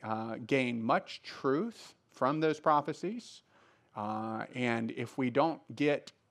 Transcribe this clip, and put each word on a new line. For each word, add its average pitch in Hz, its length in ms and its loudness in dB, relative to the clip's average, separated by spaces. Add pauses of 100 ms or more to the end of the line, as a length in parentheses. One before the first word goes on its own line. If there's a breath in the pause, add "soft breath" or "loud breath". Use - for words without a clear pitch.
uh, 110 360 -4 (100)
gain 123 340 2
much 143 400 0
truth - 760 -2 (180)
from 139 260 2
those 156 220 2
prophecies. 160 800 0 (560 soft breath)
Uh, 110 480 -4 (100)
and 117 360 0
if 120 260 -8
we 131 120 0
don't 143 300 2 (160)
get 143 380 2 (180)